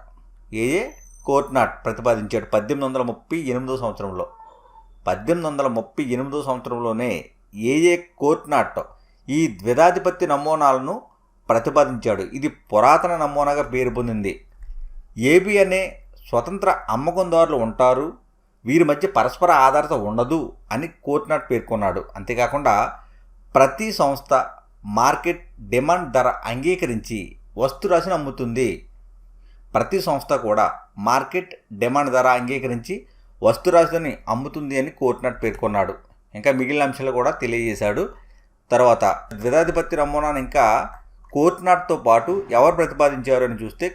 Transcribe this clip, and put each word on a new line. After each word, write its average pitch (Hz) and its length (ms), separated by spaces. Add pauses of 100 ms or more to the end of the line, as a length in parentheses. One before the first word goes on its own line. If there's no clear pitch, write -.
(520)
ఏఏ 127 280 (440)
కోర్ట్నాట్ 139 540
ప్రతిపాదించాడు 110 680
పద్దెనిమిది 131 400
వందల 131 160
ముప్పై 120 360
ఎనిమిదో 131 380
సంవత్సరంలో. 101 480 (800)
పద్దెనిమిది 160 420
వందల 139 220
ముప్పై 117 360
ఎనిమిదో 135 380
సంవత్సరంలోనే 120 680 (540)
ఏఏ 160 300 (240)
కోర్ట్నాట్ 139 640 (480)
ఈ 143 120 (180)
ద్విధాధిపత్య 175 680
నమూనాలను 147 680 (540)
ప్రతిపాదించాడు. 117 760 (100)
ఇది 139 160 (160)
పురాతన 147 500
నమూనాగా 143 520
పేరు 123 220
పొందింది. 113 440 (920)
ఏబి 185 320
అనే 190 240 (440)
స్వతంత్ర 190 420 (220)
అమ్మకందారులు 165 640
ఉంటారు, 127 520 (560)
వీరి 156 200
మధ్య 147 240
పరస్పర 127 500
ఆధారత 147 440
ఉండదు 120 360 (320)
అని 131 160 (160)
కోర్ట్నాట్ 147 440
పేర్కొన్నాడు. 104 540 (140)
అంతేకాకుండా 120 600 (800)
ప్రతి 135 380
సంస్థ 139 400 (600)
మార్కెట్ 151 500 (260)
డిమాండ్ 147 440
ధర 127 160 (160)
అంగీకరించి 123 720 (380)
వస్తురాశిని 170 580
అమ్ముతుంది. 127 560 (1040)
ప్రతి 190 280
సంస్థ 147 340
కూడా 107 300 (340)
మార్కెట్ 135 540 (200)
డిమాండ్ 123 400
ధర 127 160
అంగీకరించి 123 680 (480)
వస్తురాశిని 165 720 (160)
అమ్ముతుంది 139 500
అని 131 120
కోర్ట్నాట్ 123 480
పేర్కొన్నాడు. 104 560 (400)
ఇంకా 107 180
మిగిలిన 135 340
అంశాలు 135 260
కూడా 123 180
తెలియజేశాడు. 117 720 (640)
తర్వాత 120 340 (280)
ద్విధాధిపత్య 160 640
నమూనాను 147 420
ఇంకా 131 280 (640)
కోర్ట్నాట్తో 175 640
పాటు 117 360 (180)
ఎవరు 135 240
ప్రతిపాదించారు 139 720
అని 117 140
చూస్తే, 113 360